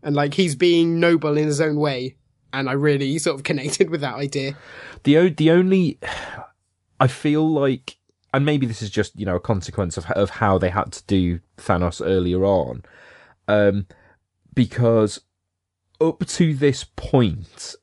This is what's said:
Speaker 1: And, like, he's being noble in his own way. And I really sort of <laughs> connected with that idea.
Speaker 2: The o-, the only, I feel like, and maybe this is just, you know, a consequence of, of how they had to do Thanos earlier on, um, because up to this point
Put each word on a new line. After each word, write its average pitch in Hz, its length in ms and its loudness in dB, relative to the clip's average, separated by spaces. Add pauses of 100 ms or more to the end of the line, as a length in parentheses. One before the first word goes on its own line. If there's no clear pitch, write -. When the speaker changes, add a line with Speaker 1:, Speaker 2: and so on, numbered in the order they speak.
Speaker 1:
And, 143 120 -2
like, 147 200 0
he's 175 200 0
being 170 440 2
noble 160 380 2
in 151 100 2
his 147 140 0
own 151 160 0
way. 135 400 -4 (340)
And 135 180 -4
I 127 40 -2
really 139 460 0
sort 156 180 -2
of 139 60 -14
<laughs> - 20 -10
connected 147 440 -2
with 160 120 -6
that 131 140 -6
idea. 139 420 -6 (460)
Speaker 2:
The 147 140 6
o-, 185 120 6
the 156 220 2
only, 185 460 2 (1000)
I 135 80 4
feel 156 420 0
like, 139 480 -2 (360)
and 139 120 2
maybe 147 200 2
this 113 160 -6
is 107 80 -8
just, - 300 -4
you 101 60 -4
know, 92 100 -2
a 90 60 0
consequence 95 560 -4
of, 87 140 -12
of 98 180 0
how 98 280 0
they 90 120 0
had 95 240 -4
to - 120 -18
do 90 340 0 (180)
Thanos 87 480 -2
earlier 92 400 0
on, 73 380 -2 (640)
um, 101 380 2 (680)
because 117 640 2 (800)
up 160 260 0
to 165 280 0
this 139 320 0 (100)
point - 880 -2